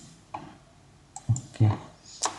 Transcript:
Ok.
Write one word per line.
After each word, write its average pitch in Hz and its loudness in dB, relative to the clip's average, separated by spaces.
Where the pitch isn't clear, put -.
Ok. - 2